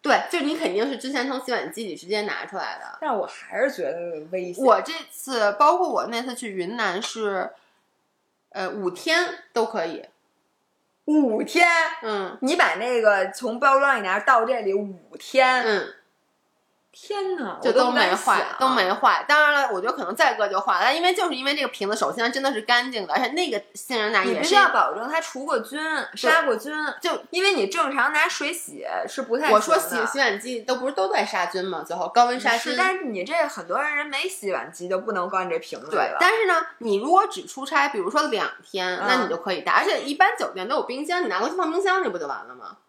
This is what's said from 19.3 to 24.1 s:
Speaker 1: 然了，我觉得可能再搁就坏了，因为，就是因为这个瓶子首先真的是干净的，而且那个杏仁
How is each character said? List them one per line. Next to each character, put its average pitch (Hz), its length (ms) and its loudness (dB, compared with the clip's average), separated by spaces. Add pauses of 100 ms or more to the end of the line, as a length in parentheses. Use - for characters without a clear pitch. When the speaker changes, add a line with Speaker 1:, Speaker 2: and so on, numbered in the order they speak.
Speaker 1:
然 294 120 6
了， 277 180 2
我 190 80 -2
觉 202 80 -2
得 247 60 -2
可 254 100 -6
能 180 100 -6
再 254 200 4
搁 214 140 2
就 190 120 0
坏 196 240 2
了， 262 100 4
因 330 100 0
为， 370 100 4
就 359 140 0
是 277 80 -2
因 254 100 -8
为 294 100 0
这 294 60 -4
个 262 60 -2
瓶 - 200 -6
子 208 80 -2
首 156 160 -2
先 233 200 -2
真 269 100 -4
的 269 100 0
是 214 120 -4
干 240 280 2
净 214 140 -4
的， 151 80 -4
而 180 60 2
且 254 80 0
那 311 220 -2
个 208 120 -4 (140)
杏 - 220 -6
仁 214 140 0